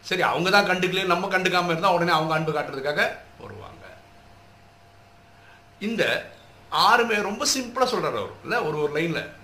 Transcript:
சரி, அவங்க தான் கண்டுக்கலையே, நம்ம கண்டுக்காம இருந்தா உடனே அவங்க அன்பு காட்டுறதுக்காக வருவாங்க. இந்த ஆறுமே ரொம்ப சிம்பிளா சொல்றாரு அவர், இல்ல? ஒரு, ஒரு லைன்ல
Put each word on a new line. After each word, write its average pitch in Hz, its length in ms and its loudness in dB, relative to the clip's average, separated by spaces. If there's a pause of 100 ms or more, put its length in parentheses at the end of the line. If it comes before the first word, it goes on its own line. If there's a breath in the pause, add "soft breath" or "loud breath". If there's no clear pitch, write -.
சரி, 185 200 -4
அவங்க 143 280 2
தான் 196 200 6
கண்டுக்கலையே, 185 360 0
நம்ம 185 320 0
கண்டுக்காம 180 280 2
இருந்தா 175 280 2
உடனே 170 180 2
அவங்க 160 220 2
அன்பு 156 180 0
காட்டுறதுக்காக 147 640 -2 (240)
வருவாங்க. - 460 -16 (1900 loud breath)
இந்த 175 520 -2 (400)
ஆறுமே 208 500 4
ரொம்ப 214 240 -4 (120)
சிம்பிளா 247 300 -2
சொல்றாரு 156 300 -2
அவர், 95 140 -6 (120)
இல்ல? 220 200 -2
ஒரு, 151 180 -4
ஒரு 147 200 -2
லைன்ல 139 280 -4 (140)